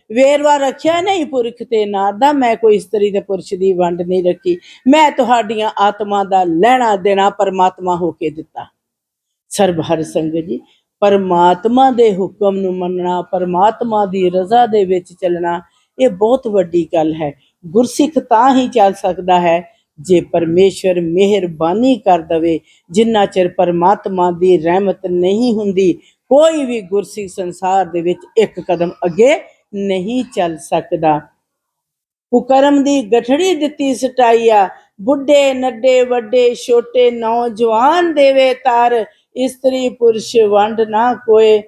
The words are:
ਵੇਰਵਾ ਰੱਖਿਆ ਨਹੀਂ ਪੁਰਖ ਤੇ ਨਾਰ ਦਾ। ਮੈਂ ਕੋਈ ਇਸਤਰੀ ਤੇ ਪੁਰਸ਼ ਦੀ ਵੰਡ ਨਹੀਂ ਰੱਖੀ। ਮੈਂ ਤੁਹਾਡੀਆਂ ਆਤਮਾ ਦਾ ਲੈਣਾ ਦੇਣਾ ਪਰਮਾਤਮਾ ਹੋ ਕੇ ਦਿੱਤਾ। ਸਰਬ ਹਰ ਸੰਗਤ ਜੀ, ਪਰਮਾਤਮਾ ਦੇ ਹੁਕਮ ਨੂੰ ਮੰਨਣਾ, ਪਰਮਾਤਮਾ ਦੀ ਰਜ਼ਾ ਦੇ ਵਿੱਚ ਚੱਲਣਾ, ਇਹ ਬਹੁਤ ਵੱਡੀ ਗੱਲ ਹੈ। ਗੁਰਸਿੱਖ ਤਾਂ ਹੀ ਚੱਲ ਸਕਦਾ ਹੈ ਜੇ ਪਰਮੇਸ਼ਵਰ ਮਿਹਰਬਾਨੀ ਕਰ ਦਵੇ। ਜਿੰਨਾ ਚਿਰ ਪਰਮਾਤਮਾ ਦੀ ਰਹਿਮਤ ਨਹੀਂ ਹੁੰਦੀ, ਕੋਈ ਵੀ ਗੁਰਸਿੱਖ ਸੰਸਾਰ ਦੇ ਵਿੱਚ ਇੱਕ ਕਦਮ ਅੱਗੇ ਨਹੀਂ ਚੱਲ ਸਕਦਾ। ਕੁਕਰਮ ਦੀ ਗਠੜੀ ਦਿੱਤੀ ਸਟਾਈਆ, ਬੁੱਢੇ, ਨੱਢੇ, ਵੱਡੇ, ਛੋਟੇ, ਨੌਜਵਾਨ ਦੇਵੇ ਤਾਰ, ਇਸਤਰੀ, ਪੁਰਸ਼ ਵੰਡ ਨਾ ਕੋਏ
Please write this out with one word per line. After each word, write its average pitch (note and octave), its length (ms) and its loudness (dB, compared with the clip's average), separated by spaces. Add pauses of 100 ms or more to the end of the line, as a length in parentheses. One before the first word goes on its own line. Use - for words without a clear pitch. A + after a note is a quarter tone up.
(120)
ਵੇਰਵਾ C#4+ 460 2
ਰੱਖਿਆ C#4 440 -2
ਨਹੀਂ F#4+ 240 -2
ਪੁਰਖ A#3+ 380 -6
ਤੇ G#3+ 220 -2
ਨਾਰ G3+ 280 -2
ਦਾ। C4 200 0
ਮੈਂ B3 220 0
ਕੋਈ A3 200 2
ਇਸਤਰੀ G3+ 360 -2
ਤੇ G3 80 -2
ਪੁਰਸ਼ G3 340 -8
ਦੀ F#3+ 200 0
ਵੰਡ F3 280 -2
ਨਹੀਂ F3+ 220 -2
ਰੱਖੀ। F3 340 -2 (300)
ਮੈਂ D4 240 4
ਤੁਹਾਡੀਆਂ A3 680 -2
ਆਤਮਾ G3+ 460 0
ਦਾ F#3+ 200 0
ਲੈਣਾ G#3+ 520 2
ਦੇਣਾ G3 340 0
ਪਰਮਾਤਮਾ F#3 680 -2
ਹੋ E3+ 160 -4
ਕੇ D#3 180 -8
ਦਿੱਤਾ। D3+ 360 -16 (840)
ਸਰਬ F3+ 320 -2
ਹਰ D#3+ 220 -4
ਸੰਗਤ D#3+ 420 -6
ਜੀ, A3+ 140 -8 (400)
ਪਰਮਾਤਮਾ G3 920 2
ਦੇ A3 240 2
ਹੁਕਮ G3 400 -2
ਨੂੰ F#3+ 220 -4
ਮੰਨਣਾ, F3+ 440 -4
ਪਰਮਾਤਮਾ G3+ 840 -2
ਦੀ F#3 240 -2
ਰਜ਼ਾ F#3 360 2
ਦੇ G#3 200 0
ਵਿੱਚ F3+ 280 -4
ਚੱਲਣਾ, F3 480 -4 (380)
ਇਹ B3+ 100 2
ਬਹੁਤ A3 380 -2
ਵੱਡੀ F3 460 -2
ਗੱਲ D#3+ 200 0
ਹੈ। D#3+ 180 -6 (360)
ਗੁਰਸਿੱਖ B3 520 -2
ਤਾਂ B3+ 360 2
ਹੀ B3+ 120 2
ਚੱਲ G3 260 2
ਸਕਦਾ F3+ 460 -2
ਹੈ F3 240 0 (360)
ਜੇ E3+ 220 2
ਪਰਮੇਸ਼ਵਰ F3 800 0
ਮਿਹਰਬਾਨੀ F3+ 960 0
ਕਰ F#3 240 0
ਦਵੇ। D#3+ 400 -2 (320)
ਜਿੰਨਾ A3 340 2
ਚਿਰ F#3 220 0
ਪਰਮਾਤਮਾ F3+ 840 0
ਦੀ F3+ 260 2
ਰਹਿਮਤ F3+ 480 -2
ਨਹੀਂ F#3+ 480 0
ਹੁੰਦੀ, F#3+ 400 0 (380)
ਕੋਈ D4+ 340 2
ਵੀ A#3+ 160 -6
ਗੁਰਸਿੱਖ G3 500 -8
ਸੰਸਾਰ F#3 540 -4
ਦੇ E3+ 160 -6
ਵਿੱਚ F3 180 -4 (180)
ਇੱਕ G3+ 220 0
ਕਦਮ F3 320 -2 (140)
ਅੱਗੇ A3 340 2 (360)
ਨਹੀਂ G3 480 -4 (120)
ਚੱਲ E3+ 220 -4
ਸਕਦਾ। D#3 640 -2 (1120)
ਕੁਕਰਮ C4+ 520 2
ਦੀ C#4 180 0 (120)
ਗਠੜੀ C#4+ 420 0
ਦਿੱਤੀ C#4+ 400 -4
ਸਟਾਈਆ, A3+ 760 2 (320)
ਬੁੱਢੇ, C#4 520 2
ਨੱਢੇ, B3+ 480 0
ਵੱਡੇ, A#3+ 540 0
ਛੋਟੇ, A#3+ 560 0
ਨੌਜਵਾਨ A#3 1040 0
ਦੇਵੇ C4+ 400 2
ਤਾਰ, A#3+ 520 0 (300)
ਇਸਤਰੀ, B3+ 540 -2
ਪੁਰਸ਼ A#3 480 0
ਵੰਡ G#3+ 440 2
ਨਾ A3 320 0
ਕੋਏ G#3+ 540 2